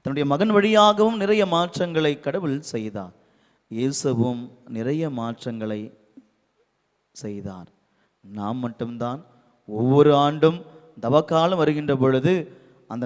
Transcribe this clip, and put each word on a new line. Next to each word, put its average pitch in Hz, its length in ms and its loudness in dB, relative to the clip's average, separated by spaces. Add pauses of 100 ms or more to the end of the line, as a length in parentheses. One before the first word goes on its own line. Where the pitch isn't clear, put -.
தன்னுடைய 139 280 -4
மகன் 165 200 0
வழியாகவும் 208 680 4
நிறைய 202 280 2
மாற்றங்களை 170 720 -2
கடவுள் 147 420 -4
செய்தார். 107 520 -8 (540)
இயேசுவும் 123 840 -2 (160)
நிறைய 135 420 -4
மாற்றங்களை 113 840 -8 (1200)
செய்தார். 98 540 -12 (540)
நாம் 104 420 -8
மட்டும்தான் 120 560 -8 (460)
ஒவ்வொரு 131 440 4 (140)
ஆண்டும் 156 340 2 (420)
தவக்காலம் 160 600 2
வருகின்ற 151 340 0
பொழுது 131 380 2 (560)
அந்த 120 160 -8